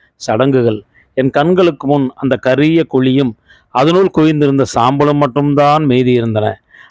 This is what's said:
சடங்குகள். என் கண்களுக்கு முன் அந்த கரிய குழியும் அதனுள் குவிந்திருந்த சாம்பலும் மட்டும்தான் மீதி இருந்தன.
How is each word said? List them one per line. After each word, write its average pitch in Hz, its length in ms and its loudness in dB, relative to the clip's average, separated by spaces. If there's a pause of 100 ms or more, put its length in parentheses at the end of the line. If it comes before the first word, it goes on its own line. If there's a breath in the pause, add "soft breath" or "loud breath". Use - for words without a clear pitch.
(160)
சடங்குகள். 117 680 0 (300 soft breath)
என் 131 160 -2
கண்களுக்கு 165 560 0
முன் 135 280 0
அந்த 131 220 -4
கரிய 151 480 0
குழியும் 131 480 -2 (360 soft breath)
அதனுள் 170 500 0
குவிந்திருந்த 147 460 2 (100)
சாம்பலும் 143 440 0
மட்டும்தான் 143 680 0
மீதி 127 280 2
இருந்தன. 107 480 -2 (300 loud breath)